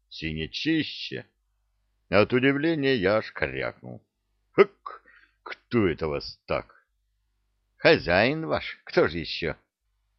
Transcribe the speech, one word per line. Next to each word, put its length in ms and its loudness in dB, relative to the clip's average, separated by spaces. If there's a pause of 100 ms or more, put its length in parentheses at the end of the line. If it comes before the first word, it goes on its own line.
синячище. 1160 -6 (840)
От 240 4
удивления 640 2
я 220 2
аж 140 -8
крякнул. 720 -8 (500)
«Хык! 500 0 (420)
Кто 420 0
это 220 -2
вас 380 -8
так?» 300 -6 (1040)
«Хозяин 680 4
ваш, 380 -6
кто 240 2
же 100 -6
ещё? 380 -6 (640)